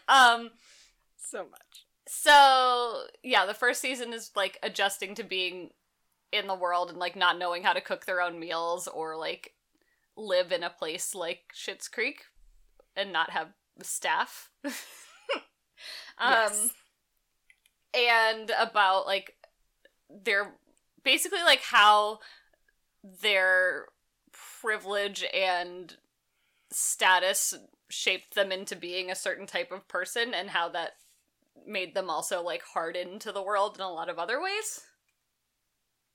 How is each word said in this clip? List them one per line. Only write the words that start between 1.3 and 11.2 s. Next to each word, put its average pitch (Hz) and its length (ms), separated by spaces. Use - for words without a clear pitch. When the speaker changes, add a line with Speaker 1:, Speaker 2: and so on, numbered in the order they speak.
Speaker 2:
much. - 420
Speaker 1:
so, 254 960
yeah, 220 240
the 208 80
first 247 280
season 247 320
is, 220 240
like, 190 260
adjusting 202 520
to 226 80
being 180 480
in 202 160
the 190 80
world 175 340
and, 170 80
like, 180 200
not 175 200
knowing 175 260
how 190 100
to 185 80
cook 190 240
their 180 160
own 170 180
meals 170 480
or, 160 300
like, 160 360
live 180 380
in 175 100
a 175 60
place 170 440
like 180 400